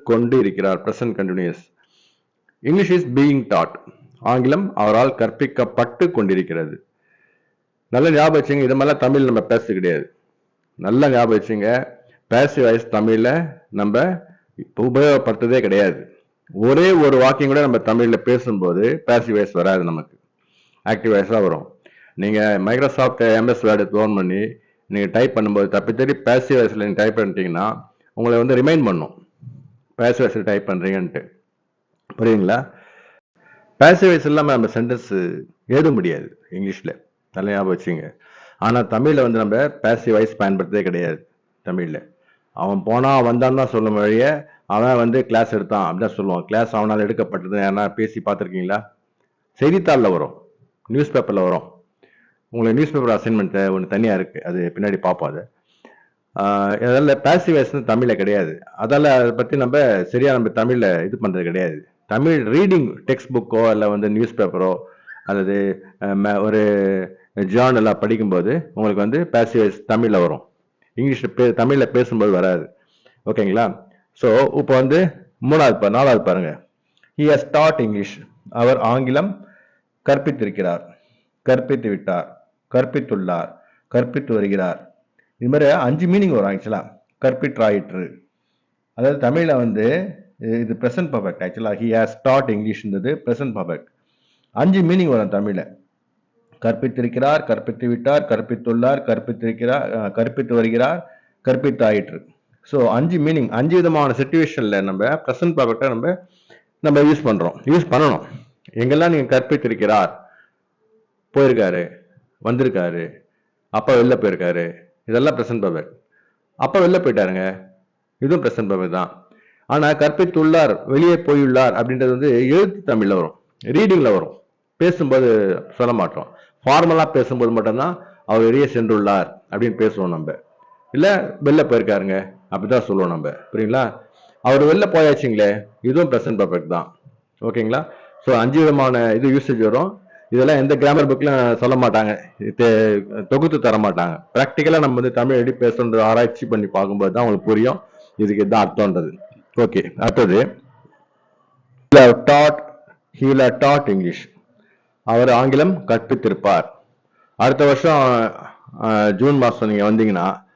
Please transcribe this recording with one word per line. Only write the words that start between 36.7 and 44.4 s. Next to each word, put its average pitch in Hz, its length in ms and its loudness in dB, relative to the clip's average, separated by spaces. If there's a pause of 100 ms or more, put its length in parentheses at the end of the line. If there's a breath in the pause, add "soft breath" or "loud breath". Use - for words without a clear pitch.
நல்லா 98 180 -4
ஞாபகம் 98 200 -2
வச்சுங்க. 87 320 -6 (580 soft breath)
ஆனா 117 260 0
தமிழ்ல 135 340 0
வந்து 117 180 0
நம்ம 104 160 -2 (240)
பேசிவ் 113 360 0
வாய்ஸ் 110 240 0
பயன்படுத்துறதே 98 440 -2
கிடையாது 87 360 -4 (460)
தமிழ்ல. 87 320 -8 (580)
அவன் 98 280 -4
போனா 123 280 0 (100)
வந்தான்னு 123 340 0
தான் 131 180 -2
சொல்லும் 110 200 0
வழிய 107 320 2 (420 soft breath)